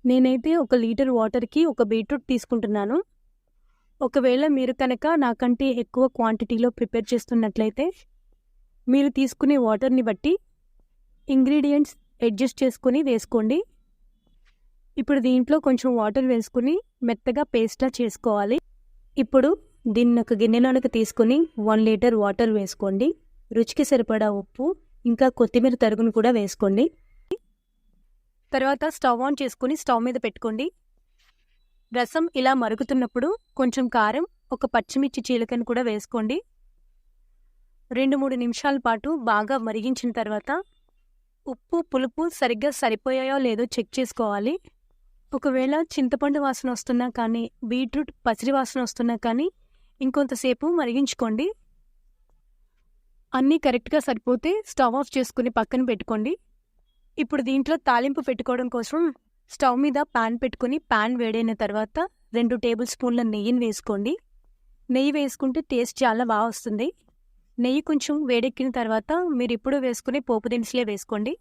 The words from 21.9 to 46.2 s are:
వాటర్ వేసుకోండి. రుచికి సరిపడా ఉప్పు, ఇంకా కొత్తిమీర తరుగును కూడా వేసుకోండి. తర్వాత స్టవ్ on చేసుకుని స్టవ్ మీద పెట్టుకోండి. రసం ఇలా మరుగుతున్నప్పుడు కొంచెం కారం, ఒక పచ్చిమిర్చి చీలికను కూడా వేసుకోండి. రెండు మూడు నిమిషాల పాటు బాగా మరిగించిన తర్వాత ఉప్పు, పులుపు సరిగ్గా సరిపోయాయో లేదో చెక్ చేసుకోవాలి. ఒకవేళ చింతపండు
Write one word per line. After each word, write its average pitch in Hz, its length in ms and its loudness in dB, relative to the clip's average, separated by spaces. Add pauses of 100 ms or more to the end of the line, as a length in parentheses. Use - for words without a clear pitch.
వాటర్ 208 360 0
వేసుకోండి. 196 500 -2 (480)
రుచికి 233 340 0
సరిపడా 220 380 2 (120)
ఉప్పు, 247 260 -8 (440)
ఇంకా 247 180 4 (120)
కొత్తిమీర 247 440 4
తరుగును 220 340 2
కూడా 226 200 4
వేసుకోండి. 202 480 2 (1700)
తర్వాత 269 420 0
స్టవ్ 247 300 2
on 294 140 0
చేసుకుని 262 400 -4
స్టవ్ 233 260 2
మీద 254 180 -2
పెట్టుకోండి. 226 420 -4 (1300)
రసం 320 280 0 (160)
ఇలా 262 120 4 (100)
మరుగుతున్నప్పుడు 247 680 -2 (280)
కొంచెం 254 280 0 (100)
కారం, 226 280 0 (300)
ఒక - 100 -2 (120)
పచ్చిమిర్చి 262 500 -2
చీలికను 233 440 -2
కూడా 240 200 -2
వేసుకోండి. 220 480 -4 (1600)
రెండు 269 240 2
మూడు 262 220 -2
నిమిషాల 277 420 -2
పాటు 226 240 -2 (220)
బాగా 214 240 0 (120)
మరిగించిన 233 420 -4 (100)
తర్వాత 214 300 -6 (920)
ఉప్పు, 277 320 -6 (140)
పులుపు 262 340 -2 (160)
సరిగ్గా 247 320 0 (100)
సరిపోయాయో 262 540 -2 (120)
లేదో 220 160 -2 (120)
చెక్ 214 220 -6
చేసుకోవాలి. 220 580 -2 (800)
ఒకవేళ 262 380 0 (180)
చింతపండు 285 500 0